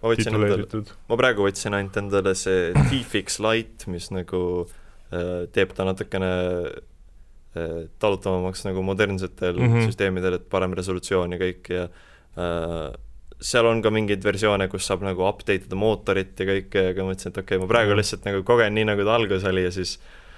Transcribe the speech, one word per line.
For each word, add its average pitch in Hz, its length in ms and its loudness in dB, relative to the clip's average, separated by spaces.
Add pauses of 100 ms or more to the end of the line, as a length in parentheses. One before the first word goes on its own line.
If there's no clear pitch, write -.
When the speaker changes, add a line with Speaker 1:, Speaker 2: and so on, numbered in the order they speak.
Speaker 1:
Ma 110 80 0
võtsin 110 240 2
endale, 107 140 4
Speaker 2:
tituleeritud. 101 400 -2 (200)
Speaker 1:
ma 120 80 2
praegu 120 300 4
võtsin 101 280 -2
ainult 98 220 -2
endale 98 380 2
see 92 400 0
<clears throat> 139 160 6
T-Fix 117 480 -2
Lite, 110 520 -2
mis 87 200 -8
nagu, 90 560 -2 (460)
äh, 87 400 -4
teeb 95 220 2
ta 95 100 -2
natukene, 95 460 -2 (1200)
äh, 82 220 -6 (220)
talutavamaks 95 680 -2
nagu 95 180 -2
modernsetel 95 760 -2
Speaker 2:
Mhm. 117 260 4
Speaker 1:
süsteemidel, 92 480 0
et - 160 -8
parem 92 240 0
resolutsioon 90 580 -2
ja 87 60 -6
kõik 90 320 -4
ja, 90 140 -2 (520)
äh, 85 600 -4 (440)
seal 117 260 2
on 113 160 4
ka 107 80 4
mingeid 104 340 0
versioone, 98 460 2
kus 95 160 -6
saab 95 160 -2
nagu 92 240 -2
update 98 400 -2
ida 95 100 -8
mootorit 98 640 0
ja 95 80 -2
kõike, 95 440 0
aga 92 120 -2
mõtlesin, 95 260 -4
et 87 100 -8
okei, 95 200 -2
ma 95 80 -2
praegu 110 260 4
Speaker 2:
Mhm. 101 60 4
Speaker 1:
lihtsalt 104 260 -2
nagu 98 180 0
kogen 110 320 4
nii, 110 120 2
nagu 101 180 2
ta 107 100 4
alguses 101 300 0
oli 92 200 2
ja 90 60 0
siis 90 280 -6 (400)